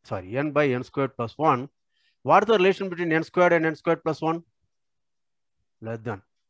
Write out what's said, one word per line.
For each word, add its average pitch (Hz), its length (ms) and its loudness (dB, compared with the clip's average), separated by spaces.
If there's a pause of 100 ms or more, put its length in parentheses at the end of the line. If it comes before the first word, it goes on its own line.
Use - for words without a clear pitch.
sorry, 95 340 -10
n 147 140 -2
by 147 180 2
n 123 140 -2
squared 135 340 -6
plus 113 220 -8
one. 139 300 0 (560)
What 175 180 6
is 208 60 -4
the 226 60 4
relation 190 340 2
between 170 240 -4
n 160 100 2
squared 175 300 2
and 165 120 2
n 160 120 -2
squared 165 260 -2
plus 156 180 -4
one? 165 220 -4 (1400)
Less 113 220 -10
than. 107 200 -10 (280)